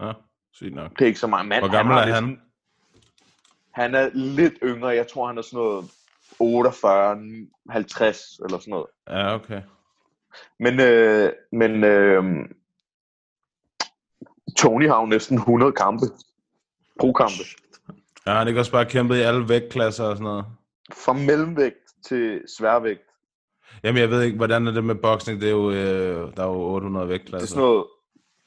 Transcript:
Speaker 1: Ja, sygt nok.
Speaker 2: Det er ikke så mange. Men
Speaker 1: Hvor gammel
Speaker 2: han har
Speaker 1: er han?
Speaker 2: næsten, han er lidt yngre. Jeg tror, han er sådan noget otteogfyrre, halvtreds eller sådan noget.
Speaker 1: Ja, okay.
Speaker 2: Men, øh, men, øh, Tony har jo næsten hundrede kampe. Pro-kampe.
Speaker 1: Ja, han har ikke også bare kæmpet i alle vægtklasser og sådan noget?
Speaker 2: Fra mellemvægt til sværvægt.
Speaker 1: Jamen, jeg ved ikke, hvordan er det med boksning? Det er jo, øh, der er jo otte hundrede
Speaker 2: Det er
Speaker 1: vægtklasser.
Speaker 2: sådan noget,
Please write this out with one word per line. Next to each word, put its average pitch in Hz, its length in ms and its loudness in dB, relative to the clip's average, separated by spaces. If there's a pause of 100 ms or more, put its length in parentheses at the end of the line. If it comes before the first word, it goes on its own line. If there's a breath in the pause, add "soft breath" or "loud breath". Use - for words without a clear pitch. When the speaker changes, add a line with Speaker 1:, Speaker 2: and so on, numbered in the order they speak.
Speaker 1:
Ja, 110 120 -10 (400)
sygt 95 220 -16
nok. 78 160 -14
Speaker 2:
Det - 100 -4
er 131 60 4
ikke 110 140 0
så 117 60 -4
mange. 101 220 -2
Men 104 100 0
Speaker 1:
Hvor 98 120 0
gammel 110 260 2
Speaker 2:
han 117 80 4
har 110 60 -2
Speaker 1:
er 113 40 0
han? 113 100 -2
Speaker 2:
næsten, 131 180 -10 (1300)
han 123 200 -4
er 135 200 2
lidt 139 480 0
yngre. 123 260 -4
Jeg 120 200 0
tror, 123 180 -6
han 120 120 -8
er 113 40 -8
sådan 123 140 -14
noget 104 340 -4 (480)
otteogfyrre, 113 800 2 (540)
halvtreds 107 500 -2 (240)
eller 92 140 -6
sådan 107 120 -14
noget. 87 160 -6 (220)
Speaker 1:
Ja, 98 260 -4
okay. 104 280 -12 (960 loud breath)
Speaker 2:
Men, 123 200 2
øh, 113 520 6 (200)
men, 110 320 2
øh, 101 400 6 (2250)
Tony 135 320 4
har 120 120 4
jo 113 60 -2
næsten 110 320 0
hundrede 120 340 2
kampe. 107 320 0 (960)
Pro-kampe. 110 440 0 (840)
Speaker 1:
Ja, 98 40 -2
han 104 60 2
har 113 100 0
ikke 117 140 -2
også 117 120 -2
bare 120 120 4
kæmpet 123 320 0
i 123 40 2
alle 117 280 0
vægtklasser 120 560 -2
og 104 120 -4
sådan 104 80 -10
noget? 101 200 -6 (480)
Speaker 2:
Fra - 200 -4
mellemvægt 143 640 0 (320)
til 117 340 -4 (160)
sværvægt. 110 440 -2 (840 soft breath)
Speaker 1:
Jamen, 120 160 0
jeg 113 100 2
ved 120 120 0
ikke, 117 140 -2
hvordan 113 300 0
er 113 40 -2
det 110 140 -2
med 113 100 -2
boksning? 110 460 -2
Det 104 60 -2
er 107 60 2
jo, 104 180 0
øh, 92 640 -4
der 95 60 -6
er 92 40 -2
jo 92 140 -4 (140)
otte 95 100 -6
hundrede 95 220 -6
Speaker 2:
Det 90 80 -4
er 95 40 -4
Speaker 1:
vægtklasser. 90 300 -10
Speaker 2:
sådan 151 140 -6
noget, 117 240 4 (600)